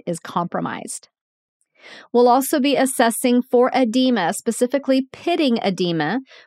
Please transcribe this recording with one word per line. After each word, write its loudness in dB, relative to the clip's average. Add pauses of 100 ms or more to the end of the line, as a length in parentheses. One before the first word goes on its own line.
is -6
compromised. -8 (1040)
We'll 6
also 4
be 0
assessing 0
for 2
edema, 0
specifically -2
pitting -2
edema, -2 (260)